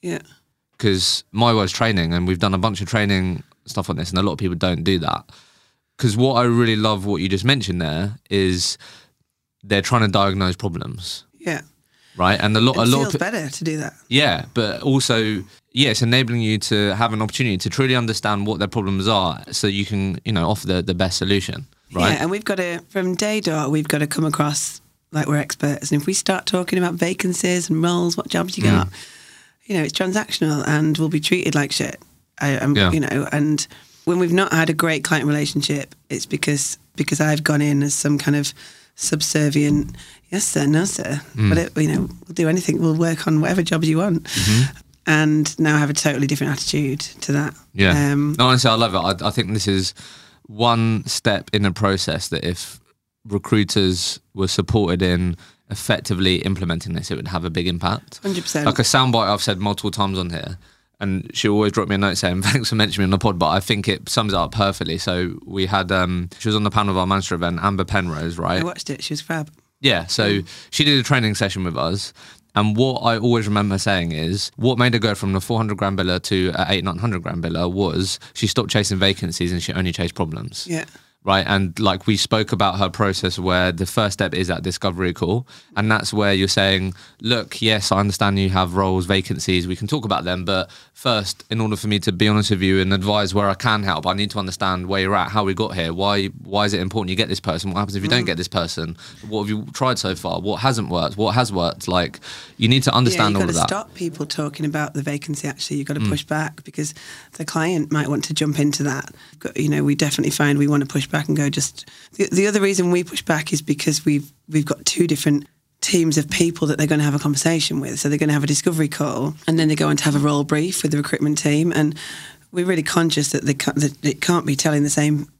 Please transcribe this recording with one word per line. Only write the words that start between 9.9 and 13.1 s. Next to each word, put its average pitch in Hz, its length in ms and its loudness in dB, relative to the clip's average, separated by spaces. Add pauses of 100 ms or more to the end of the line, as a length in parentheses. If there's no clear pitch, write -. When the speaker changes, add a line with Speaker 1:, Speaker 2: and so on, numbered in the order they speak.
Speaker 2:
to 107 60 2
diagnose 95 460 0
problems. - 680 -8 (160)
Speaker 1:
Yeah. - 220 -6 (540)
Speaker 2:
Right? 92 240 2
And 107 160 2
a 107 40 4
lot, 123 160 4
Speaker 1:
It 113 60 2
Speaker 2:
a 113 40 4
lot 127 160 4
Speaker 1:
feels 135 140 -4